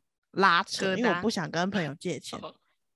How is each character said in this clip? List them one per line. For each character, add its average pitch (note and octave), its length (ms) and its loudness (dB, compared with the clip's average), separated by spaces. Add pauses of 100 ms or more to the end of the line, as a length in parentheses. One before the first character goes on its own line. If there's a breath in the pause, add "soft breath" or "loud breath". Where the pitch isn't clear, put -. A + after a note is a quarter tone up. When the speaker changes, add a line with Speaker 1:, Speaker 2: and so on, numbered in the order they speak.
(340)
Speaker 1:
拉 F3+ 300 4
扯， F#3+ 300 -2
Speaker 2:
疙 - 0 -
瘩。 F#3 40 0
Speaker 1:
因 A#3 60 0
为 F3 60 4
我 F3 120 2
不 G#3 100 0
想 D#3 180 -2
跟 E3+ 220 0
朋 G3 120 0
友 C#3+ 120 -4
借 E3+ 240 -4
钱， - 200 -10
Speaker 2:
哦。 - 160 -14 (400)